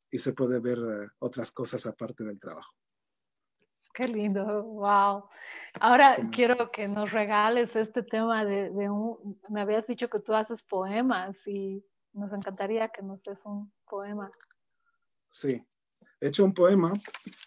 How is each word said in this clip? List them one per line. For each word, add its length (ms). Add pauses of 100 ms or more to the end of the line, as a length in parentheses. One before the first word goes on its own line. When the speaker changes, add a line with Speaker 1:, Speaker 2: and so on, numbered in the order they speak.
Speaker 1:
y 100
se 140
puede 260
ver, 200
eh, 280 (120)
otras 320
cosas 340
aparte 380
del 160
trabajo. 340 (1200)
Speaker 2:
Qué 140
lindo, 560
wow. 600 (560)
Ahora 360
Speaker 1:
Sí. 140
Speaker 2:
quiero 400
que 160
nos 240
regales 640
este 280
tema 420
de, 240
de 220
un, 580
me 120
habías 260
dicho 200
que 120
tú 160
haces 280
poemas 720 (120)
y 360 (300)
nos 180
encantaría 580
que 120
nos 220
des 220
un 280 (160)
poema. 420 (1000)
Speaker 1:
Sí, 360 (560)
he 60
hecho 180
un 80
poema 400 (540)